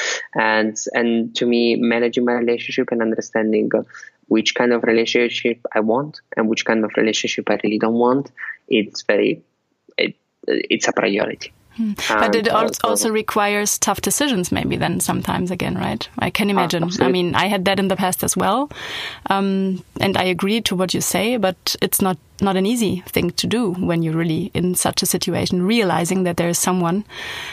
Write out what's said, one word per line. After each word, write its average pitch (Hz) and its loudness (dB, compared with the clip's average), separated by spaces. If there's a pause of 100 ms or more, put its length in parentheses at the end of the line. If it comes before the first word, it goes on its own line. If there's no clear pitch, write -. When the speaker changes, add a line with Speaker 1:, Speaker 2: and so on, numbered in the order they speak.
(340)
Speaker 1:
And, 110 2 (200)
and 117 0
to - 0
me, 117 2
managing 117 2
my 120 2
relationship 120 -2
and 117 0
understanding 110 0 (600)
which 110 2
kind 120 2
of 117 0
relationship 117 2 (160)
I 110 0
want 123 -2 (160)
and 113 2
which 110 -2
kind 113 2
of 107 -2
relationship 110 0
I 104 2
really 107 0
don't 113 2
want, 123 2 (360)
it's 110 0
very, 104 2 (560)
it, - 0 (320)
it's - 0
a 117 2
priority. - -2 (240)
Speaker 2:
Hmm. 220 -2 (160)
But 214 2
it 220 2
Speaker 1:
And, - -
Speaker 2:
al-, 220 2
Speaker 1:
uh, 220 -2 (140)
Speaker 2:
also 220 0
requires 208 0
tough - 0
decisions 208 0
maybe - -2
then 170 -2
sometimes 180 -2
again, 180 -4
right? 196 -4 (100)
I - -2
can 214 0
Speaker 1:
Ah, 202 0
Speaker 2:
imagine. 180 0
I 170 0
Speaker 1:
absolutely. 175 0
Speaker 2:
mean, 180 0
I 175 4
had 196 0
that 196 2
in 196 2
the 190 2
past 185 0
as - 0
well. 202 0 (560)
Um, 190 0 (160)
and 196 2
I 180 2
agree 190 2
to - -2
what 185 0
you - 0
say, 202 0
but 190 -2
it's - 0
not, 185 0 (220)
not 196 2
an 190 2
easy 208 0
thing 175 0
to - -4
do 214 0
when 175 0
you're 160 0
really 165 0
in 180 0
such - 0
a 190 0
situation, 180 0
realizing 185 2
that 175 -2
there 170 2
is 170 -2
someone 180 0 (480)